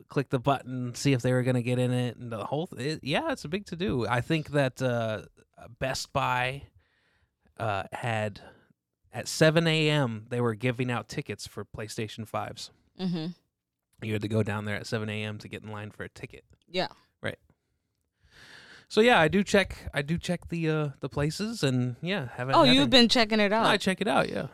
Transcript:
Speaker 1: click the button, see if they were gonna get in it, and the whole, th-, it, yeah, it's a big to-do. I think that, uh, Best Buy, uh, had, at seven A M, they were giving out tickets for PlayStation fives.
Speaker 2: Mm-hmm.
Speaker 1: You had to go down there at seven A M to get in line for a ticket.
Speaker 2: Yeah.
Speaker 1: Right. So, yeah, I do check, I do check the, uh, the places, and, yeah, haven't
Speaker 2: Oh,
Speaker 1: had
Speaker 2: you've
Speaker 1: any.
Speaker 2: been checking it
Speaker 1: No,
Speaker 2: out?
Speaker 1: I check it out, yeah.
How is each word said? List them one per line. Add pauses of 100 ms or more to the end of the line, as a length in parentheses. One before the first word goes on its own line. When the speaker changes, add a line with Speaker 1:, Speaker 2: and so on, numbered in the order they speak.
Speaker 1:
click
the
button,
see
if
they
were
gonna
get
in
it,
and
the
whole,
th-,
it,
yeah,
it's
a
big
to-do.
I
think
that,
uh, (580)
Best
Buy, (960)
uh,
had, (720)
at
seven
A
M,
they
were
giving
out
tickets
for
PlayStation
fives. (300)
Speaker 2:
Mm-hmm. (760)
Speaker 1:
You
had
to
go
down
there
at
seven
A
M
to
get
in
line
for
a
ticket. (260)
Speaker 2:
Yeah. (360)
Speaker 1:
Right. (1500)
So,
yeah,
I
do
check,
I
do
check
the,
uh, (100)
the
places,
and,
yeah,
haven't
Speaker 2:
Oh,
Speaker 1:
had
Speaker 2:
you've
Speaker 1:
any.
Speaker 2:
been
checking
it
Speaker 1:
No,
Speaker 2:
out?
Speaker 1:
I
check
it
out,
yeah.